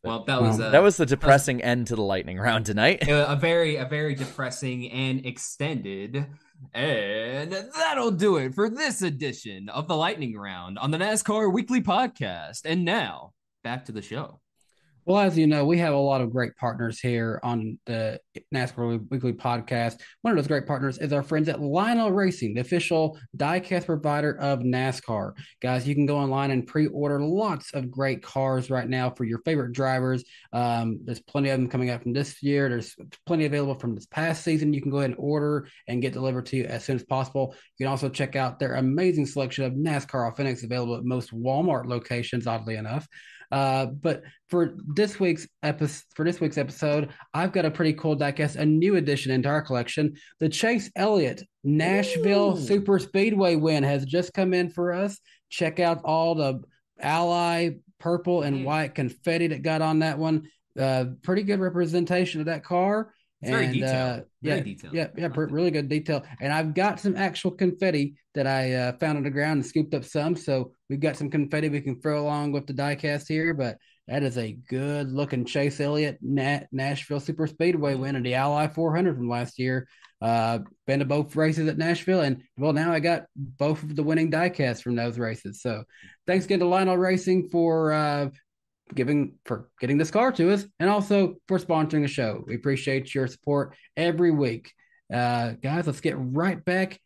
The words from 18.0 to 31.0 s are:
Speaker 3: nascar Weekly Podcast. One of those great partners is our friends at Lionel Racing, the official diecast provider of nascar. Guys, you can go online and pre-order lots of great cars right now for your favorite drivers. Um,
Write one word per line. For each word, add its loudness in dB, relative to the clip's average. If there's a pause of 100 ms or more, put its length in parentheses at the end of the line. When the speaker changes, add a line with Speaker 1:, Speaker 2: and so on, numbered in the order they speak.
Speaker 3:
nascar -2
Weekly -2
Podcast. -2 (220)
One 0
of 4
those 0
great 0
partners -2
is -2
our 0
friends 0
at -4
Lionel 2
Racing, 0
the -2
official 0 (180)
diecast -2
provider 0
of 0
nascar. -2 (260)
Guys, 0
you 0
can 4
go 2
online 0
and 0
pre-order 0
lots -2
of -4
great -2
cars -2
right 0
now 0
for -6
your -2
favorite 0
drivers. 0 (300)
Um, 0